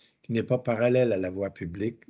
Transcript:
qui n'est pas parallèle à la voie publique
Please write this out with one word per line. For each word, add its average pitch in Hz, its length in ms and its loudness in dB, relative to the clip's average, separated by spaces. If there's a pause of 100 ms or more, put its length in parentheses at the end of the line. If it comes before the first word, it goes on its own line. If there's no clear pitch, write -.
(220)
qui - 120 -8
n'est 113 100 0
pas 123 140 0
parallèle 120 560 2
à 95 40 0
la 92 140 -2
voie 98 180 -4
publique 98 600 -6